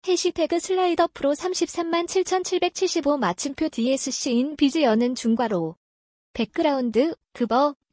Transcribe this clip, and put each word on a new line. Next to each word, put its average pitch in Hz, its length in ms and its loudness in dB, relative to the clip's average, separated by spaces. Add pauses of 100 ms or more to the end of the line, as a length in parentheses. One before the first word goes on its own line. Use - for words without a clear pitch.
해시태그 339 540 0
슬라이더 359 520 0
프로 285 220 0
삼십삼만 339 720 -2
칠천칠백칠십오 359 1080 0
마침표 269 500 -2
디에스씨 262 680 -2
인 277 220 0
비즈 294 260 2
여는 240 340 4
중괄호. 220 600 0 (560)
백그라운드, 269 840 0 (180)
그버, 262 420 0 (180)